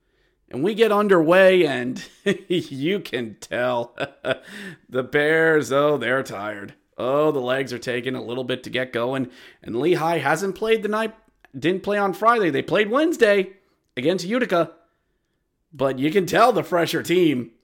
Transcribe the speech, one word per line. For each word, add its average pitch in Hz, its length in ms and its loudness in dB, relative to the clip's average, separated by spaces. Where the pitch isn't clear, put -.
And 127 140 -8
we 202 120 0
get 214 180 4
underway, 185 760 6
and 127 360 -4
<laughs> 190 240 -2
you 165 520 -4
can 113 400 -8
tell. 120 540 -4
<laughs> - 140 -2
The 127 140 -2
Bears, 151 680 2
oh, 147 240 2
they're 127 260 -2
tired. 104 520 -10
Oh, 143 360 0
the 139 80 -4
legs 127 320 -2
are 120 60 -8
taking 123 360 -4
a 120 80 -8
little 123 220 -6
bit 127 200 -6
to 110 60 -14
get 127 220 -4
going. 123 380 -4
And 107 140 -8
Lehigh 160 420 0
hasn't 160 360 -2
played 220 280 -2
the 208 60 -4
night, 220 260 -4
didn't 185 240 -2
play 202 160 -2
on 196 140 0
Friday. 220 380 2
They 135 120 0
played 202 280 0
Wednesday 226 640 2
against 170 300 -2
Utica. 190 460 0
But 135 260 -2
you 147 140 -2
can 190 140 0
tell 233 260 4
the 165 100 0
fresher 165 400 -2
team. 156 480 0